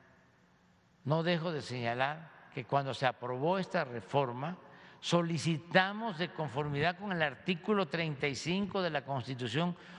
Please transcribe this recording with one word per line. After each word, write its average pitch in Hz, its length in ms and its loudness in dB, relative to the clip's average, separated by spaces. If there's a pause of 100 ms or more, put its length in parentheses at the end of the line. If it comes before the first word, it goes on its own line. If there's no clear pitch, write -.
(1040)
No 160 180 2
dejo 170 300 0
de 143 100 -4
señalar 127 680 -2 (240)
que 123 120 -6
cuando 135 260 0
se 131 140 2
aprobó 127 520 0
esta 180 260 -2
reforma, 131 720 -2 (420)
solicitamos 170 1160 2
de 175 100 0
conformidad 147 680 0
con 202 120 -4
el 175 120 2
artículo 180 640 2
treinta 151 400 0
y 139 60 -2
cinco 190 480 0
de 175 80 2
la 147 160 -2
Constitución 135 680 -2 (240)